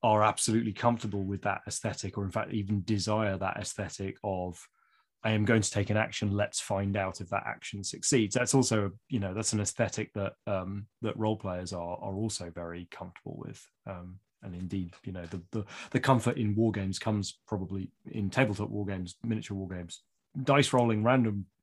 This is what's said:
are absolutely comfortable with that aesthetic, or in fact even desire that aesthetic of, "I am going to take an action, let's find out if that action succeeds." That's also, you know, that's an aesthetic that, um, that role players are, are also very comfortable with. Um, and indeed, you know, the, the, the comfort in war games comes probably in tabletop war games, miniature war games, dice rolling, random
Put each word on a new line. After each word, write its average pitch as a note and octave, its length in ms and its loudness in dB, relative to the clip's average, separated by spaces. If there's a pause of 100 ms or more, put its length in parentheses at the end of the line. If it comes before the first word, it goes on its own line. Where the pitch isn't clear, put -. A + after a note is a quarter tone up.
are G#2+ 220 6
absolutely A2 480 4
comfortable G#2+ 520 0
with F#2+ 180 -4
that G2 260 0
aesthetic, - 500 -6
or G2+ 60 -2
in F#2+ 80 -4
fact G#2+ 220 -4
even G#2 320 0
desire G#2 520 0
that F#2+ 200 -2
aesthetic G2 640 -6
of, F#2 420 -4 (580)
"I A2 80 2
am G#2+ 120 4
going A2+ 180 6
to - 80 0
take G2+ 200 0
an G#2+ 80 4
action, G#2 400 0
let's - 240 -2
find G2+ 340 0
out F#2+ 240 -2
if F#2 120 -10
that G2 140 -2
action - 380 -8
succeeds." - 500 2
That's - 200 2
also, A2 380 4 (180)
you B2 100 0
know, G2 140 -2
that's A2 180 -2
an G#2+ 80 2
aesthetic A2 540 -2
that, G2 220 -4 (120)
um, G2 380 -4 (160)
that G#2+ 160 -4
role A2 180 2
players F#2 380 -6
are, F2 240 -6
are G2 160 -6
also G2+ 360 -4
very E2+ 420 -8
comfortable - 540 -12
with. - 160 -12 (240)
Um, F2+ 340 -10 (220)
and F#2+ 140 -10
indeed, F2+ 380 -6 (100)
you G2+ 80 -10
know, F2+ 140 -8
the, F2 160 -8 (100)
the, G#2+ 140 -4 (260)
the C3 80 4
comfort B2 380 4
in G#2 180 0
war A2 160 4
games G2 260 -2
comes G#2 480 -2
probably F#2+ 460 -6 (180)
in G2+ 200 -2
tabletop G#2 400 2
war G2+ 160 -4
games, F#2 360 -6
miniature G#2+ 360 -4
war F#2+ 100 -6
games, F2 360 -10 (400)
dice C#3 280 6
rolling, A#2 320 4
random A2+ 420 4 (180)